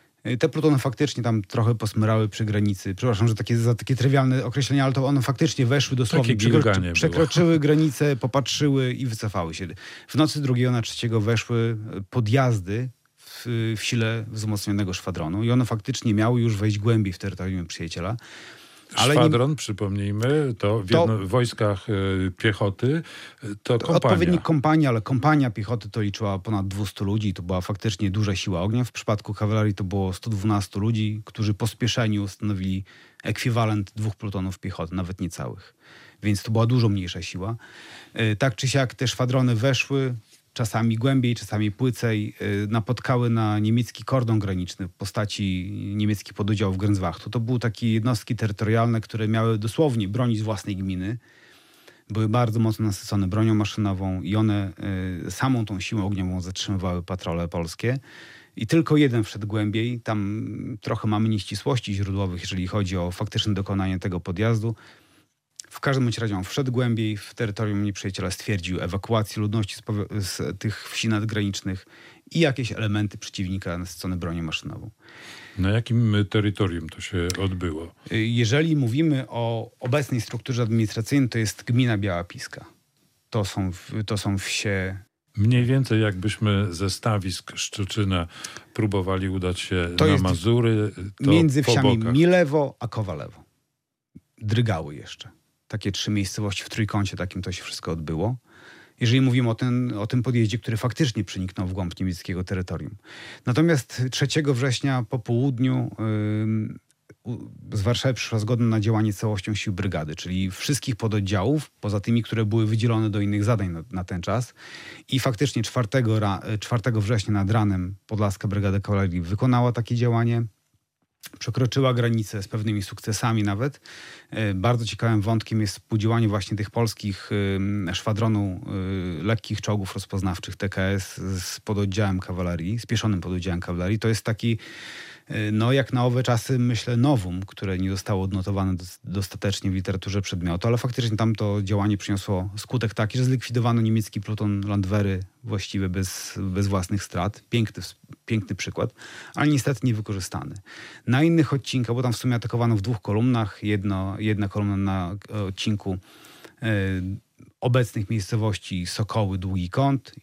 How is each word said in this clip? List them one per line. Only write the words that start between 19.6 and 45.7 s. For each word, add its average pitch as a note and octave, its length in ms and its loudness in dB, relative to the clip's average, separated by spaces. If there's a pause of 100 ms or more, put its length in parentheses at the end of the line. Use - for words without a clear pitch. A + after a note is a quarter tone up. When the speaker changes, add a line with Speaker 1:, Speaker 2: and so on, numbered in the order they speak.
Speaker 2:
to G#2 220 2
w F#2 80 -8
Speaker 1:
To D#3 120 6
Speaker 2:
jedno-, A#2+ 180 4
w F#2+ 100 -2
wojskach, A2 640 0
e, F#2+ 400 2
piechoty, A2+ 720 0 (400)
e, A2 60 -10 (140)
to A#2+ 160 0
Speaker 1:
To - 80 -4
Speaker 2:
kompania. E3 100 4
Speaker 1:
odpowiednik E3+ 460 4
kompanii, D#3 440 4
ale A#2 140 2
kompania C3+ 500 4
piechoty G#2 400 -6
to A#2 100 -4
liczyła G2+ 380 -2
ponad G2 300 -2
dwustu G2+ 360 -4
ludzi G#2 240 0
i F#2 60 -2
to - 80 -10
była F2+ 180 -2
faktycznie G#2 500 -2
duża G2+ 260 0
siła F2 260 -2
ognia. A2+ 220 2
W - 80 -8
przypadku - 420 -4
kawalerii G#2+ 400 2
to G#2 100 -4
było F#2+ 280 0
stu - 180 -8
dwunastu G2+ 500 0
ludzi, G#2+ 440 0
którzy G#2 300 -2
po A#2 120 -2
spieszeniu A2 640 0
stanowili F#2+ 560 -2 (400)
ekwiwalent A2 720 0
dwóch G#2+ 200 -4
plutonów F#2+ 420 -6
piechoty, F2+ 360 -6
nawet F#2 260 -4
nie F2 100 -4
całych. - 440 -10 (480)
Więc G2+ 200 0
to - 80 -6
była A2+ 160 4
dużo A#2 220 4
mniejsza F2+ 340 -2
siła. F#2+ 340 -6 (580)
E, A2 220 2
tak C3 200 2
czy C3 120 -2
siak C3+ 260 2
te B2 140 -2
szwadrony B2+ 460 2
weszły, C3 600 2 (380)
czasami A2+ 440 2
głębiej, B2 380 4
czasami G#2+ 360 -2
płycej, A2+ 720 -2
e, G2+ 260 -2
napotkały A#2+ 640 0
na A2 280 2
niemiecki A2+ 460 0
kordon A2+ 340 2
graniczny F#2 500 -4
w - 40 -14
postaci G2 800 -4 (240)